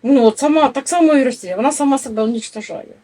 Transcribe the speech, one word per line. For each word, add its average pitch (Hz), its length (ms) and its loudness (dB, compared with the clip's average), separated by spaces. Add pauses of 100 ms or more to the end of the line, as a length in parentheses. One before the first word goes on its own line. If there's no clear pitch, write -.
ну, 247 220 4
от 220 140 4
сама, 302 300 2
так 269 180 -6
само 330 260 2
і 269 100 4
Росія, 185 320 -6
вона 247 160 0
сама 277 260 0
себе 220 260 -6
уничтожає. - 680 -8 (100)